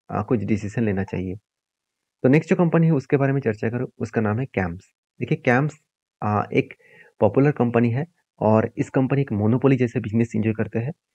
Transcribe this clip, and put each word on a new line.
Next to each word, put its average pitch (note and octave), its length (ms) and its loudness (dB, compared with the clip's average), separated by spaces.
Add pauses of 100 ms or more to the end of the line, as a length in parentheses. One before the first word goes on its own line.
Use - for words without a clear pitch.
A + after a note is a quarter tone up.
(100)
आ, G2+ 120 -4
कुछ A2 220 -2
डिसीजन G#2 380 -4
लेना G2 220 -2
चाहिए। F#2 320 -8 (880)
तो C3 60 4
नेक्स्ट D3+ 220 4
जो F#3+ 60 2
कंपनी E3 300 2
है, D#3+ 60 4
उसके C#3+ 240 0
बारे C#3 160 0
में C#3 80 0
चर्चा A2+ 300 -4
करूँ, B2 180 -6 (100)
उसका A#2 220 -4
नाम G#2+ 200 -2
है C3+ 60 -4
कैम्स। F2+ 460 -6 (280)
देखिए, B2 240 -4
कैम्स, C3+ 340 0 (440)
आ, G#2 200 0 (100)
एक - 220 -2 (460)
पॉपुलर A#2 300 4
कंपनी A#2+ 400 0
है C3+ 160 -4 (340)
और A2 360 2
इस C3+ 140 -4
कंपनी C3+ 300 0
एक C#3 120 -4
मोनोपोली B2 440 2
जैसे B2 240 -2
बिजनेस A2+ 360 -2
एंजॉय A2 160 0
करते G#2+ 260 -4
हैं, B2 140 -6 (220)